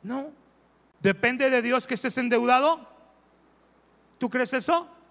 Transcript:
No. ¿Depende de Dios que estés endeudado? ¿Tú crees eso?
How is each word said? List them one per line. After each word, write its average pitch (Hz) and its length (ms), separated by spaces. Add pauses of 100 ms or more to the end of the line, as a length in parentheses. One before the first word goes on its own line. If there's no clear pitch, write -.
No. 277 300 (680)
¿Depende 247 480
de 254 120
Dios 240 240
que 254 100
estés 226 220
endeudado? 247 680 (1300)
¿Tú 247 120
crees 247 240
eso? 339 340 (240)